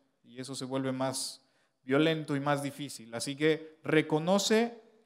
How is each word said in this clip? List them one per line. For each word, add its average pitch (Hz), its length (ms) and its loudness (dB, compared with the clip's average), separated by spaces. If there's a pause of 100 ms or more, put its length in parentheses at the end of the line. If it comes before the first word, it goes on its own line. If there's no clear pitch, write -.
(220)
y 117 200 -18
eso 131 120 -10
se 131 120 -8
vuelve 131 260 -2
más - 500 -4 (420)
violento 151 520 2
y 139 60 -2
más 143 200 0
difícil. 135 520 -10
Así 139 240 -6
que 151 460 0
reconoce 180 1000 2 (220)